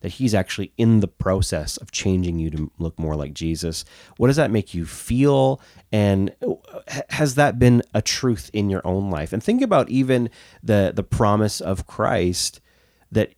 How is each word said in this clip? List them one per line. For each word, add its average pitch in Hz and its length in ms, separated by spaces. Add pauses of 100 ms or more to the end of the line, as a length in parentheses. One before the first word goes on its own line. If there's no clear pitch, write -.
that 92 120
he's 127 200
actually 95 440
in 113 220
the 98 80
process 92 680
of - 140
changing 90 480
you 80 100
to 76 280
look 82 220
more 78 160
like 73 180
Jesus. 82 520 (320)
What 120 100
does 139 100
that 135 140
make 107 220
you 85 120
feel? 135 760 (320)
And, 101 420 (100)
uh, - 100 (340)
h-, - 220
has 139 240
that 139 240
been 123 240 (100)
a 110 80
truth - 520
in 101 160
your 95 160
own 98 240
life? 78 220
And 78 100
think 247 200
about 196 280
even 127 400 (320)
the, 101 320
the 101 100
promise 107 580
of 95 260
Christ - 720 (540)
that 107 240